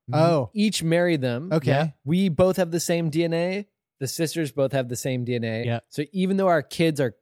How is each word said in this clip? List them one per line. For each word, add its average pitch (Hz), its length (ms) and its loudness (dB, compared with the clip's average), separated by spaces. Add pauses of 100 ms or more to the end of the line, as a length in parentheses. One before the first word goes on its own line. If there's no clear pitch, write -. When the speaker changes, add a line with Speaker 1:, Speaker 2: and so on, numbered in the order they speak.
(120)
Speaker 1:
Mm-hmm. - 100 0
Speaker 2:
oh. 160 320 2
Speaker 3:
Each 208 300 0
marry 170 320 2
them. 127 380 -2
Speaker 2:
Okay. 156 180 0
Speaker 1:
Yeah. 147 160 2 (160)
Speaker 3:
We 180 240 2
both 185 300 2
have 175 140 0
the 170 100 0
same 170 300 0
D 160 120 0
N 165 100 0
A. 185 340 -2 (340)
The 135 60 -6
sisters 160 440 -4
both 135 220 0
have 131 160 -2
the 123 80 -6
same 127 260 -4
D 123 120 -2
N 117 100 -2
A. 113 180 -4
Speaker 1:
Yeah. 117 160 -2 (100)
Speaker 3:
So 151 220 -6
even 185 260 0
though 190 100 2
our 165 160 4
kids 160 360 0
are 127 120 0 (100)